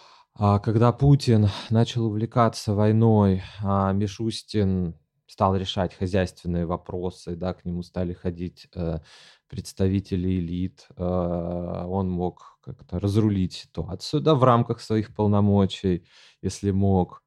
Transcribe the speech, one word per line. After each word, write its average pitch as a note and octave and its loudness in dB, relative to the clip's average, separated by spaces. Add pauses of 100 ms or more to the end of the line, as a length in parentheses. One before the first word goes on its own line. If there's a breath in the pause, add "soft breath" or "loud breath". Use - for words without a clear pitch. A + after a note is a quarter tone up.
(340 loud breath)
а, G2+ 2
когда A2+ 2
Путин B2 4 (200 loud breath)
начал A2+ 0
увлекаться A2 0
войной, G#2+ 4 (200 loud breath)
а, G2 0
Мишустин G2 -4 (320)
стал G2 0
решать F#2 -4
хозяйственные F2+ -2
вопросы, F2 -8
да, F2+ -6
к - -14
нему F2 -8
стали F2+ -8
ходить, F2 -10
э, E2 -6 (500 loud breath)
представители F#2+ -2
элит, F2+ -6
э, F2+ -8
он F2 -4
мог F2 -6
как-то - -12
разрулить G2+ 0
ситуацию, - -8
да, D#3 4
в B2 2
рамках A#2+ 2
своих A2 -4
полномочий, G2+ 2 (360 soft breath)
если G2 -4
мог. F#2+ 2